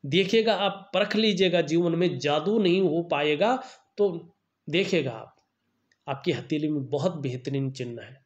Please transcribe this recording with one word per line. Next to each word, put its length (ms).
देखिएगा, 520
आप 380
परख 220
लीजिएगा, 480
जीवन 320
में 240
जादू 400
नहीं 220
हो 220
पाएगा। 520
तो 380
देखिएगा 440
आप, 240
आपकी 240
हथेली 380
में 180
बहुत 300
बेहतरीन 540
चिन्ह 300
है 240